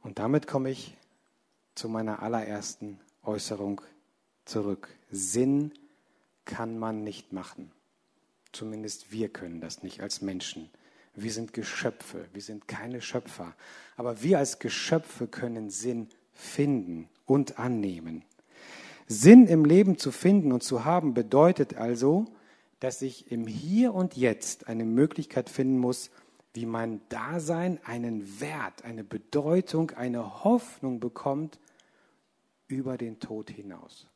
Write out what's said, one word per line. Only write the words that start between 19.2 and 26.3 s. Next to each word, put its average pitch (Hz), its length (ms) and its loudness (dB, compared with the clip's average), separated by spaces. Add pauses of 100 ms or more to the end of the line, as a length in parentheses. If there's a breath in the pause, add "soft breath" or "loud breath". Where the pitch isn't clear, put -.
im 165 180 6
Leben 185 340 6
zu 131 140 -4
finden 175 400 4
und 123 100 0
zu 117 220 -4
haben 160 300 0
bedeutet 131 600 4
also, 127 520 0 (540 soft breath)
dass 131 220 -6
ich 131 300 -10
im 117 160 -4
Hier 185 440 2
und 185 240 -2
Jetzt - 520 -2
eine 113 160 -4
Möglichkeit 131 680 0
finden 131 280 0
muss, 127 320 -2 (440 soft breath)